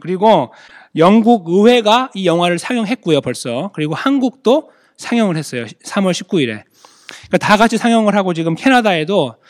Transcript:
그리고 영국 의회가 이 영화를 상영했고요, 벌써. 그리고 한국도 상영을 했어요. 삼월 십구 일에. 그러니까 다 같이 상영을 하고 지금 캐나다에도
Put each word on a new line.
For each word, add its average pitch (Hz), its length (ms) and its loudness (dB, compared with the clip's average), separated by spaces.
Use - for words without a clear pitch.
그리고 180 500 0
영국 208 520 4
의회가 220 680 2
이 190 100 -6
영화를 175 320 0
상영했고요, 196 640 -2
벌써. 127 540 -8
그리고 156 180 -6
한국도 269 800 -2
상영을 214 400 -2
했어요. 127 280 -8
삼월 190 300 -2
십구 185 280 -4
일에. 110 220 -4
그러니까 180 120 -2
다 190 180 4
같이 226 200 2
상영을 220 380 0
하고 190 180 -2
지금 165 220 -2
캐나다에도 185 800 0